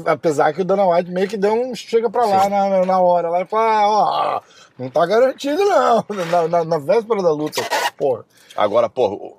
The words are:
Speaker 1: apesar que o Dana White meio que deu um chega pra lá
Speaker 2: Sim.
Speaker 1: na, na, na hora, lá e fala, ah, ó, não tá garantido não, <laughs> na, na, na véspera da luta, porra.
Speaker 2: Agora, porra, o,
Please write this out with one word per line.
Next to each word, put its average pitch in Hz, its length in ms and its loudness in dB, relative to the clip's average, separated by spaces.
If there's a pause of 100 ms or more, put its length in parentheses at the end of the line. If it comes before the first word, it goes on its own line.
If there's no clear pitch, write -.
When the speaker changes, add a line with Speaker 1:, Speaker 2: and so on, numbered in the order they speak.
Speaker 1:
apesar 151 460 2
que 180 80 -4
o 185 40 -4
Dana 196 220 2
White 175 240 0
meio 185 160 -2
que 208 100 -8
deu 202 160 0
um 247 220 -4
chega 226 340 -2
pra 240 160 0
lá 196 180 2
Speaker 2:
Sim. 202 60 2
Speaker 1:
na, 196 200 0
na, 185 160 2
na 185 140 2
hora, 175 300 2
lá 175 120 0
e 185 40 -6
fala, 220 180 -2
ah, 202 760 2
ó, - 40 -8 (360)
não 127 120 -10
tá 151 160 0
garantido 262 580 0
não, 254 460 2
<laughs> 196 220 -6
na, 170 180 2
na, 170 160 0
na 165 140 -2
véspera 202 420 -2
da 170 100 2
luta, 151 300 -4 (340)
porra. 127 300 -4 (300)
Speaker 2:
Agora, 107 340 0
porra, 107 260 0
o, - 240 -14